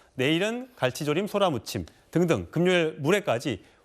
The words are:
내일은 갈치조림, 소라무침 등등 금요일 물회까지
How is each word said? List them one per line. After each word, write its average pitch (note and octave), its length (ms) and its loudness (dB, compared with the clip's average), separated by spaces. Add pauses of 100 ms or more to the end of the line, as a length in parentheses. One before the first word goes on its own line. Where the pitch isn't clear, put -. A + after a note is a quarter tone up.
(160)
내일은 G3 600 0
갈치조림, D3+ 520 -2
소라무침 D3+ 580 -2 (260)
등등 D#3+ 400 2
금요일 E3+ 480 2
물회까지 C3+ 640 0 (220)